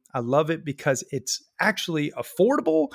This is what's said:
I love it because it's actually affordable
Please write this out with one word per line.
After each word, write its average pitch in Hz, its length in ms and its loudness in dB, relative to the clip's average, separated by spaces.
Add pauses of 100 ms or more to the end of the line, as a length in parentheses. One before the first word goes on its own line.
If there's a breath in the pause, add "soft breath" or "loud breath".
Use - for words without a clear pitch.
(140)
I 127 60 -2
love 139 300 2
it 165 140 -4
because 139 460 -2
it's - 320 -6 (180)
actually 165 520 0
affordable 160 840 2